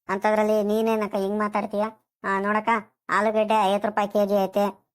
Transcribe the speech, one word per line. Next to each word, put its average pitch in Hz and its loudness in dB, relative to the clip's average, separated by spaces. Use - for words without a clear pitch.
ಅಂಥದ್ರಲ್ಲಿ 214 2
ನೀನೇನಕ್ಕ 214 0
ಹಿಂಗ್ 202 -2
ಮಾತಾಡ್ತೀಯಾ? 208 -2
ಆ, 196 -2
ನೋಡಕ್ಕ, 214 0
ಆಲೂಗಡ್ಡೆ 214 2
ಐವತ್ತು 208 2
ರೂಪಾಯಿ 208 0
ಕೆ 208 2
ಜಿ 202 2
ಐತೆ. 202 0